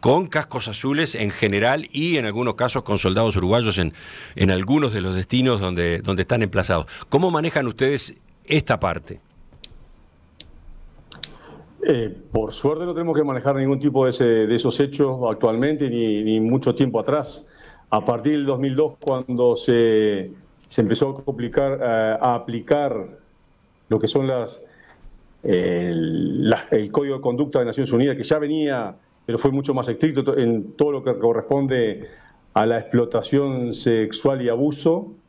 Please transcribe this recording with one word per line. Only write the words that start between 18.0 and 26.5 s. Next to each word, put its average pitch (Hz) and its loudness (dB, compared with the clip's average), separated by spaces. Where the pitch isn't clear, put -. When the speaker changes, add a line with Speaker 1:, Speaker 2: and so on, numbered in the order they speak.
Speaker 2:
partir 123 0
del 147 0
dos 135 0
mil 135 -2
dos, 147 0
cuando 127 2
se, 107 2
se - -2
empezó 135 2
a 135 -10
complicar, 135 -2
eh, 113 2
a 123 2
aplicar 120 -2
lo 113 2
que 110 0
son 135 0
las, 127 -4
eh, 87 0
las, 82 0